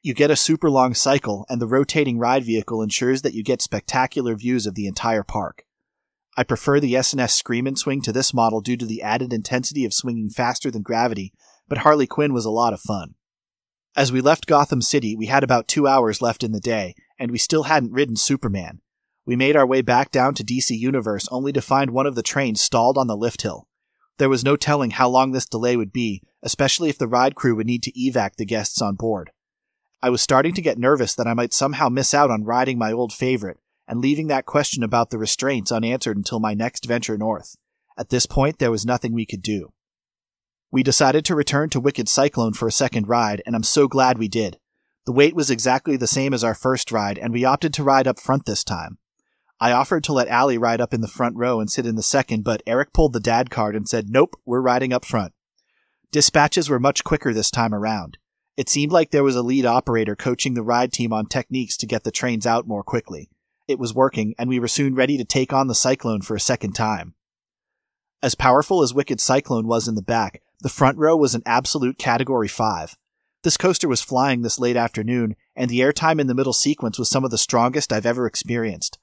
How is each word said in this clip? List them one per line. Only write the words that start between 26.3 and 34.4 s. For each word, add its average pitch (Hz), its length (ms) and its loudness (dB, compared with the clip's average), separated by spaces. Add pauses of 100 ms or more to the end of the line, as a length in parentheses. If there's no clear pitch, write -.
especially 143 480 0
if 143 100 -2
the 123 100 -2
ride 127 260 2
crew 120 220 2
would 110 100 -2
need 120 160 -2
to 131 160 -8
evac 123 380 0
the 110 100 -6
guests 107 340 -4
on 101 140 -2
board. 101 380 -4 (680)
I 127 100 2
was 123 120 2
starting 147 320 2
to 185 80 -4
get 139 160 0
nervous 127 380 2
that 117 100 -4
I 117 80 0
might 120 180 -2
somehow 143 360 0
miss 127 260 0
out 143 160 4
on 107 140 -2
riding 123 340 0
my 110 140 -2
old 117 200 -2
favorite 120 460 -4 (300)
and 117 120 -4
leaving 147 280 0
that 135 180 0